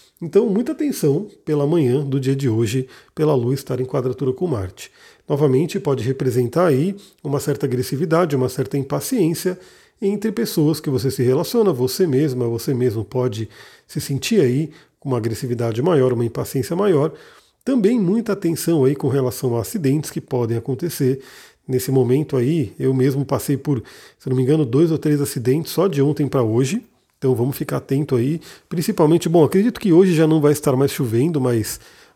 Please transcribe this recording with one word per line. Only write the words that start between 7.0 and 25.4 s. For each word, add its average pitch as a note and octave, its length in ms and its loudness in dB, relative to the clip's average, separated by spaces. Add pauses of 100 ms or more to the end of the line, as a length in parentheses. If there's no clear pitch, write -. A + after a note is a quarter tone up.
uma C#3+ 180 -4
certa C#3+ 260 -2
agressividade, C#3+ 720 0
uma B2+ 120 0
certa C#3 300 -4
impaciência E3 800 -2 (420)
entre G#3 300 -2
pessoas E3 480 0
que D#3 100 -8
você C3 220 0
se - 120 -2
relaciona, F3 500 2
você C3 340 0
mesma, B2+ 400 0
você A#2 260 -4
mesmo A#2 320 0
pode A2+ 440 -4 (400)
se D3+ 120 -8
sentir D#3+ 400 0
aí C#3+ 300 2 (300)
com C#3+ 80 -10
uma B2 100 0
agressividade A#2 640 -4
maior, C3 300 2
uma A#2 120 0
impaciência C3 520 -4
maior. D#3+ 360 2 (520)
Também A#3+ 360 2
muita G#3 320 0
atenção E3 520 0
aí C#3 100 4
com C#3+ 140 -2
relação B2+ 480 -2
a A2+ 60 -2
acidentes D3 480 -2
que - 100 -8
podem A#2 360 -2
acontecer. C3+ 640 -2 (460)
Nesse B2+ 240 -2
momento C3+ 460 2
aí, B2+ 420 0
eu C3 160 0
mesmo C3+ 300 0
passei C3+ 320 -2
por, C3+ 260 -2 (360)
se - 100 -10
não C3 80 0
me C3 60 2
engano, D3+ 220 2
dois D3 280 2
ou D#3 40 2
três D3 240 0
acidentes C3+ 520 -2